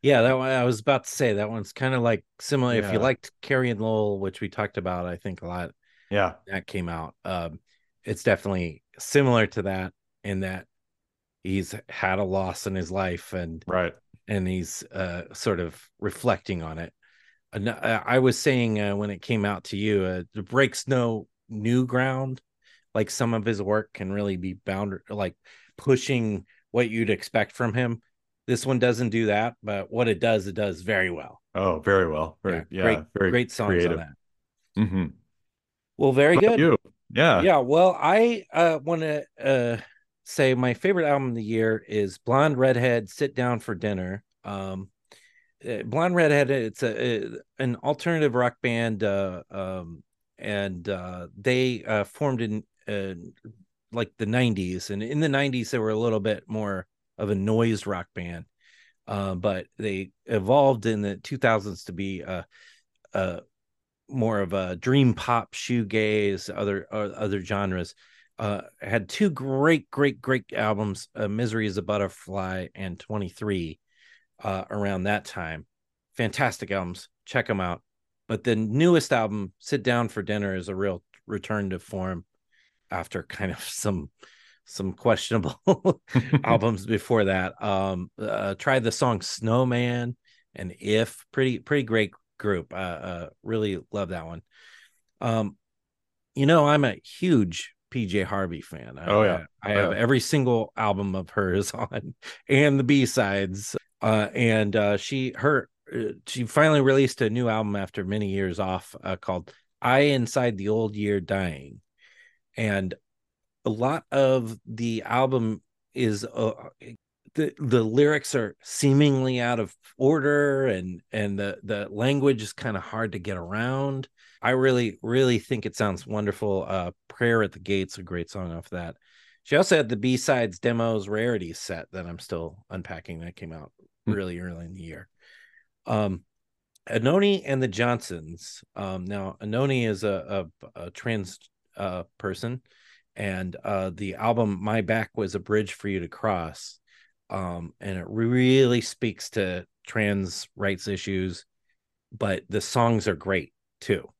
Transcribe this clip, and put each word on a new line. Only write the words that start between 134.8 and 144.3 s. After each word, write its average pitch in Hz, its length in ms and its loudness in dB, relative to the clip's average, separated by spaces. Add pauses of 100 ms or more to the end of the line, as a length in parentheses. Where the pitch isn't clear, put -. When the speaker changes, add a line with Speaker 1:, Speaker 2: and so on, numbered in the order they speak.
Speaker 1:
year. 80 260 -16 (800)
Um, 104 340 -2 (640)
Anoni 185 580 2
and 135 160 0
the 127 60 0
Johnsons. 92 960 -4 (120)
Um, 95 300 -6
now, 95 360 -8
Anoni 120 460 0
is 101 160 -2
a, 98 440 -2 (280)
a, 85 100 -14
a 90 60 -14
trans, 104 480 -6 (360)
uh, 92 280 -6 (140)
person, 117 440 -6 (540)
and, 92 480 -6
uh, 98 300 -2
the 92 220 -8
album 110 480 0